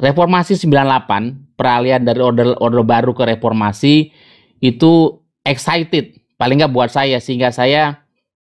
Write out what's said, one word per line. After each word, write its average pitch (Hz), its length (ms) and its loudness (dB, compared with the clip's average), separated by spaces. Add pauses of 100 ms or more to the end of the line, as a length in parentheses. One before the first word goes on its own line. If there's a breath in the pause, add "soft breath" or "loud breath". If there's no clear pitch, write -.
reformasi 170 540 0
sembilan 143 320 2
delapan, 123 480 -2 (240)
peralihan 127 420 0
dari 120 220 0
orde, 120 340 2
orde 117 300 0
baru 117 260 2
ke 113 240 -2
reformasi 117 720 0 (560 soft breath)
itu 160 560 2 (240)
excited, 156 720 -4 (240)
paling 127 160 0
nggak 147 160 0
buat 123 160 0
saya, 135 320 -2
sehingga 123 320 -2
saya 143 480 0 (400)